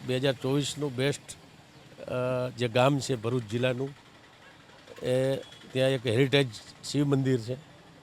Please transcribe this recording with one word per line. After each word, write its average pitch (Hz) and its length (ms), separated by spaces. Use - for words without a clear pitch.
બે 127 80
હજાર 131 180
ચોવીસનું 139 600
બેસ્ટ, 135 420
અ, 127 480
જે 123 180
ગામ 127 320
છે 131 160
ભરૂચ 117 280
જિલ્લાનું, 123 460
એ 131 300
ત્યાં 131 180
એક 131 180
હેરિટેજ 131 400
શિવ 143 240
મંદિર 131 320
છે 113 140